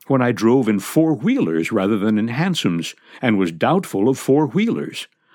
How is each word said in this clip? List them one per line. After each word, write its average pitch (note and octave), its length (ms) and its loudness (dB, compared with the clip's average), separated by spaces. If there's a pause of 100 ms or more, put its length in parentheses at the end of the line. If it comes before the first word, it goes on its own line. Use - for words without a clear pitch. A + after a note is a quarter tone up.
when C3+ 140 2
I B2 100 2
drove A2+ 360 2
in G#2 120 2
four-wheelers D3+ 920 0
rather G#2 260 2
than G#2+ 200 0
in A2 120 -2
hansoms, B2 680 -2 (260)
and A2+ 160 2
was F2+ 140 0
doubtful A#2 580 0
of C3+ 80 0
four-wheelers. D#3 920 -2 (280)